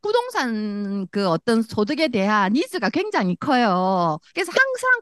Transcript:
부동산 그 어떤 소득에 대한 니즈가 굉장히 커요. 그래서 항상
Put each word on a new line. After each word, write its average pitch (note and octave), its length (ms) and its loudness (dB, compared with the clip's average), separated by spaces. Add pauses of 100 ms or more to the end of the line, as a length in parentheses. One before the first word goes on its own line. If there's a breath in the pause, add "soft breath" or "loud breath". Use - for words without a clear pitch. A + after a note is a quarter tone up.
부동산 G#3+ 1120 -2
그 G3+ 180 0
어떤 A3 320 2
소득에 B3 460 0
대한 G#3 460 2
니즈가 C#4+ 360 -2
굉장히 D4+ 460 0
커요. F#3 800 2 (160 soft breath)
그래서 F4 180 -4
항상 B4+ 380 0 (120)